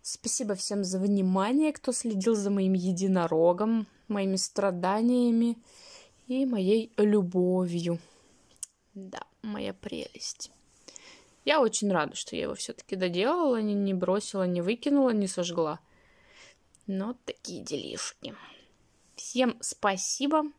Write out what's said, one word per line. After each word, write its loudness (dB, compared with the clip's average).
Спасибо -4
всем -4
за -2
внимание, 2
кто -4
следил 0
за -2
моим 2
единорогом, 2
моими 0
страданиями 2
и 0
моей 2
любовью. 2
Да, -14
моя -8
прелесть. -12
Я 2
очень 0
рада, 0
что -10
я -4
его -6
всё-таки -10
доделала, 0
не, 0
не 0
бросила, -2
не 0
выкинула, 2
не 2
сожгла. -2
Но -6
такие -12
делишки. -10
Всем 0
спасибо. -2